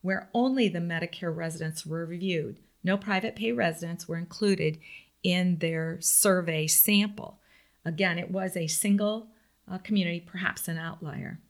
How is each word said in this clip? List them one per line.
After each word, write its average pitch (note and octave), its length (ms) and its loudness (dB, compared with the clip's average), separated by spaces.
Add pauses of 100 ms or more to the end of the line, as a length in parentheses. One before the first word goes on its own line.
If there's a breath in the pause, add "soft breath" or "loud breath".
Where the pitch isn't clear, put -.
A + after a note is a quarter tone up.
where F#3+ 320 -4
only B3 360 4
the E3+ 100 -2
Medicare E3+ 560 -2
residents D#3+ 500 -6
were D#3+ 220 -4
reviewed. E3+ 500 -2 (260 soft breath)
No F#3+ 140 2
private G3 400 -2
pay A3+ 160 -2
residents E3+ 560 -2
were E3 80 -4
included E3+ 600 0 (440 loud breath)
in F3+ 360 4
their E3 420 -2
survey E3+ 680 4
sample. G3+ 720 2 (460 soft breath)
Again, E3+ 340 0
it F3 120 -6
was F#3+ 260 -4
a E3+ 100 -2
single, G#3 600 2 (420 soft breath)
uh, F#3 80 -6
community, F3 420 0
perhaps - 460 -6
an E3 120 -6
outlier. D#3+ 600 -8 (120)